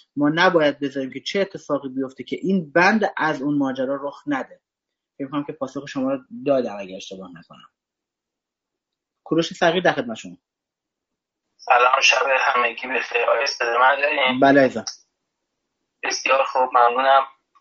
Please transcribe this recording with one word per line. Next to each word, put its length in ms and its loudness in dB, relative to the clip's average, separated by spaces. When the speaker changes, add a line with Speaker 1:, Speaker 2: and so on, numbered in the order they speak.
Speaker 1:
ما 180 2
نباید 460 4
بذاریم 320 -6
که 80 -12
چه 200 -4
اتفاقی 480 -6
بیفته 360 -8
که 180 -8
این 300 -2
بند 440 2
از 260 -2
اون 160 0
ماجرا 440 -2
رخ 240 -10
نده. 340 -6
فکر 80 -8
می‌کنم 200 -6
که 80 -12
پاسخ 360 -4
شما 240 -2
رو 60 -2
دادم 320 0
اگه 180 -12
اشتباه 420 -16
نکنم. 320 -20
کوروش 280 -2
صغیر 300 0
در 100 2
خدمت 240 -6
شما. 200 -16
Speaker 2:
سلام، 440 2
شب 260 2
همگی 460 -2
بخیر. 360 -4
آیا 240 0
صدای 320 -2
من 220 4
دارین؟ 400 0
Speaker 1:
بله 200 6
عزیزم. 240 0
Speaker 2:
بسیار 400 0
خوب، 340 0
ممنونم. 460 4